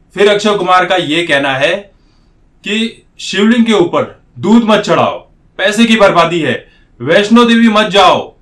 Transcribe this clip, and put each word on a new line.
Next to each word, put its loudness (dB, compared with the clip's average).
फिर 2
अक्षय 0
कुमार 0
का -2
ये -4
कहना -2
है -2
कि -6
"शिवलिंग 0
के 0
ऊपर -2
दूध 2
मत 2
चढ़ाओ, -2
पैसे 0
की 2
बर्बादी 0
है, -6
वैष्णो 2
देवी 2
मत 0
जाओ 0